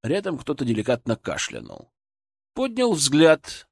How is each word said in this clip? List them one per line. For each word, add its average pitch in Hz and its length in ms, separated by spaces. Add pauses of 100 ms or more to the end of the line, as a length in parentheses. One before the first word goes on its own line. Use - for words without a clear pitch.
Рядом 185 360
кто-то 139 260
деликатно 117 540
кашлянул. 55 720 (640)
Поднял 247 400
взгляд. 151 800